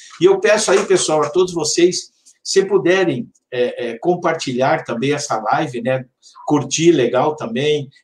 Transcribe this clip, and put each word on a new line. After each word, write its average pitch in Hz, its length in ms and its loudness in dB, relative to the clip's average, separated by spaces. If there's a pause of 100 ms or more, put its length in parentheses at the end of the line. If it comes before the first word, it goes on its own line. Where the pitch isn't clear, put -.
(180)
E 160 60 4
eu 190 160 4
peço 214 300 2
aí, 202 160 4
pessoal, 160 360 2
a 143 60 -2
todos 180 240 0
vocês, 170 580 0 (320)
se 190 220 2
puderem, 180 640 0 (220)
é, 120 400 -4
é, 117 80 -10
compartilhar 160 840 -2
também 127 280 -4
essa 127 260 -4
live, 127 440 -4
né? 131 240 -4 (400)
Curtir, 147 460 2
legal 123 440 0
também, 123 540 -4 (140)